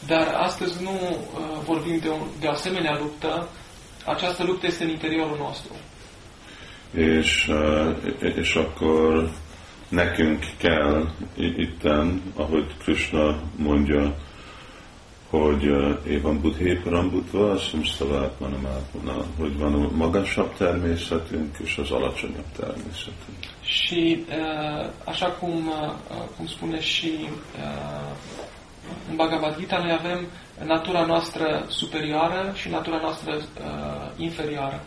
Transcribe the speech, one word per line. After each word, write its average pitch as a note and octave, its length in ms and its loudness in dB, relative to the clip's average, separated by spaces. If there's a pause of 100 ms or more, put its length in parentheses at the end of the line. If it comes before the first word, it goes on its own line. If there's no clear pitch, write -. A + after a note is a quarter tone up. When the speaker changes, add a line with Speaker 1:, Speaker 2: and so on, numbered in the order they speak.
Speaker 1:
Dar D#3+ 300 4
astăzi F3+ 460 0
nu, F#3+ 80 -4
uh, D#3+ 720 -4
vorbim D#3+ 340 0
de D#3+ 100 -2
un, D#3 180 -2 (140)
de D#3 60 0
o D3+ 40 4
asemenea D#3 480 0
luptă. D#3+ 500 -2 (580)
Această F3+ 380 0
luptă F#3 220 2
este E3+ 180 0
în D#3+ 60 2
interiorul D#3 480 0
nostru. C#3+ 340 -6 (1160)
Speaker 2:
És, D#2+ 560 4
uh, D#2 500 4 (400)
és E2 180 2
akkor D#2+ 760 4 (580)
nekünk E2 560 4 (140)
kell D#2 500 4 (280)
i-, F2 260 0
itten, D#2+ 580 2 (160)
ahogy D2+ 380 0 (100)
Krishna D2+ 580 2 (140)
mondja, C#2+ 580 4 (1160)
hogy, D2 380 4
uh, C#2+ 280 4 (120)
evam D2+ 320 2
buddhé F2 340 2
param F2 360 2
buddha, F#2 480 2
samstavat C#2+ 840 -2
manam C2+ 260 -4
atmana, C2+ 580 -4 (140)
hogy D2+ 200 0
van D2 160 2
a D2 220 4
magasabb F#2 600 2
természetünk E2+ 1040 0
és - 140 -2
az D2 140 -2
alacsonyabb C2 540 -2 (120)
természetünk. - 840 -8 (240)
Speaker 1:
Și, E3 680 2
uh, D3+ 640 -2 (140)
așa - 220 0
cum, E3+ 400 0
uh, D#3 260 -2 (440)
cum E3 100 -8
spune D#3+ 340 -4
și, D#3 480 -2 (300)
uh, C#2+ 580 -6 (920)
în D#3+ 60 -4
Bhagavad D#3+ 420 2
Gita, F3+ 200 -2
noi E3+ 140 2
avem F3 340 -2 (380)
natura E3 400 2
noastră D#3+ 640 0
superioară E3 840 0
și - 140 -6
natura E3 320 -2
noastră, D#3+ 340 -4
uh, D3+ 80 -4 (760)
inferioară. D3 680 -4